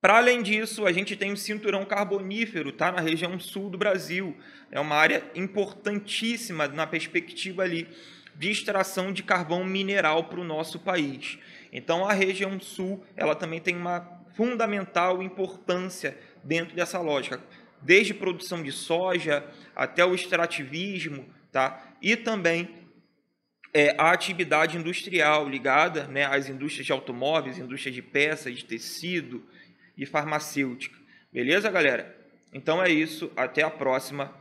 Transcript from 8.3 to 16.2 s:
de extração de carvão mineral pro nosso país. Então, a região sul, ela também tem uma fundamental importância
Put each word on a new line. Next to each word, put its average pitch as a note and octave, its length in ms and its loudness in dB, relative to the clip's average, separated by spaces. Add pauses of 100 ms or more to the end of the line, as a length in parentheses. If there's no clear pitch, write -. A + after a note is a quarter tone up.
de D#3+ 160 -4
extração G3 640 0
de F#3+ 100 -6
carvão F3+ 400 0
mineral F#3+ 600 2
pro F3 180 -8
nosso D#3+ 380 -6
país. C#3+ 580 -4 (340)
Então, E3 320 0
a G#3 80 2
região G3 460 0
sul, F#3+ 460 -6 (120)
ela D#3 200 2
também E3 240 -6
tem F3 160 -2
uma F3 480 -6 (100)
fundamental G3+ 880 0
importância F#3 960 -4 (260)